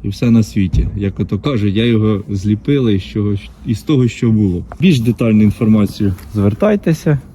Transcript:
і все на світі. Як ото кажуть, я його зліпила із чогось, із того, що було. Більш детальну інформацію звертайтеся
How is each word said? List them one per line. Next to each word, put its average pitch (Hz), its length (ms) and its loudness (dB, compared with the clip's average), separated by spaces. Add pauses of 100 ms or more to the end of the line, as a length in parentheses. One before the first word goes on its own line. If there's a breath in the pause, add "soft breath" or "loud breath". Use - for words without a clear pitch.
і 104 60 -4
все 117 220 0
на 113 120 6
світі. 95 440 0 (100)
Як 98 220 -4
ото 101 200 -4
кажуть, 104 360 -2
я 113 100 0
його 107 440 0
зліпила 107 640 0
із 95 120 0
чогось, 104 460 -4 (160)
із 110 160 -4
того, 127 260 2
що 117 240 0
було. 98 340 0 (140)
Більш 156 200 4
детальну 110 440 2
інформацію 104 720 2 (200)
звертайтеся 151 840 0 (160)